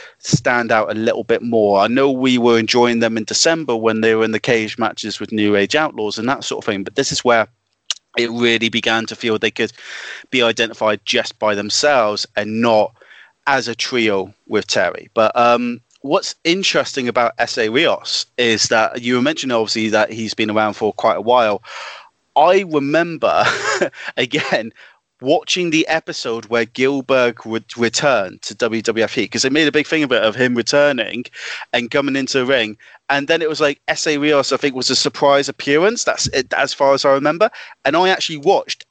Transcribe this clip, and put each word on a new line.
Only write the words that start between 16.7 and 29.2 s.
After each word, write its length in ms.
about 300
S 200
A 100
Rios 580
is 300
that 340
you 180
mentioned 300
obviously 380
that 240
he's 220
been 160
around 240
for 180
quite 240
a 40
while. 440
I 320
remember, 760
<laughs> 360
again, 560
watching 480
the 180
episode 560
where 220
Gillberg 800
would 300
return 640
to 120
W 280
W 200
F 120
Heat, 180